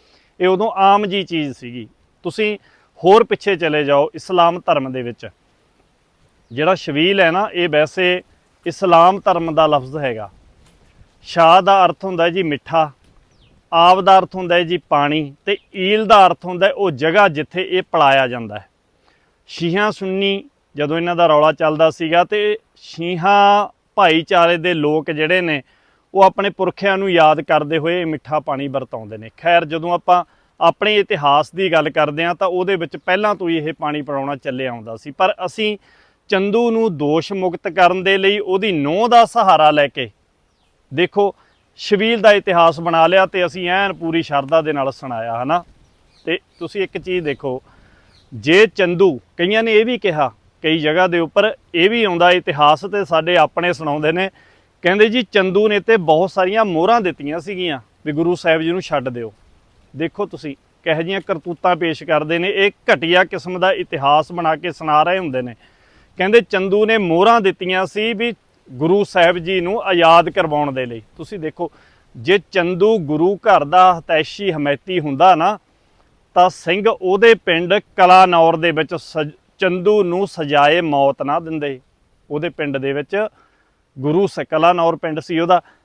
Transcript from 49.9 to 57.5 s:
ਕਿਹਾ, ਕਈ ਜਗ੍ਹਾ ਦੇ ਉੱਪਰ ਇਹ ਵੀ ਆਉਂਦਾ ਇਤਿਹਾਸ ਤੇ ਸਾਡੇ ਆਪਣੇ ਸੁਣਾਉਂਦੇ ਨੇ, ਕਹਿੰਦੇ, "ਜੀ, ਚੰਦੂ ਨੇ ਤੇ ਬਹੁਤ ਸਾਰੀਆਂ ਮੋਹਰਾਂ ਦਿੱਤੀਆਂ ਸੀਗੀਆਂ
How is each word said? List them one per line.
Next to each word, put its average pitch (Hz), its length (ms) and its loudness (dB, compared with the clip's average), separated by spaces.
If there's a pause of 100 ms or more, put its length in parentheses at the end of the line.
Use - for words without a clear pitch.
ਕਿਹਾ, 151 340 -2 (300)
ਕਈ 160 160 0
ਜਗ੍ਹਾ 160 280 0
ਦੇ 170 120 -2
ਉੱਪਰ 202 380 0 (180)
ਇਹ 175 160 2
ਵੀ 233 140 0
ਆਉਂਦਾ 175 260 2
ਇਤਿਹਾਸ 156 500 2
ਤੇ 202 240 -6
ਸਾਡੇ 165 320 0
ਆਪਣੇ 170 360 0
ਸੁਣਾਉਂਦੇ 151 400 -4
ਨੇ, 185 180 -4 (520)
ਕਹਿੰਦੇ, 202 260 2
"ਜੀ, 240 140 -2
ਚੰਦੂ 196 460 0
ਨੇ 208 120 0
ਤੇ 226 160 2
ਬਹੁਤ 165 340 0
ਸਾਰੀਆਂ 196 340 0
ਮੋਹਰਾਂ 196 360 0
ਦਿੱਤੀਆਂ 160 400 -6
ਸੀਗੀਆਂ 175 400 -8 (260)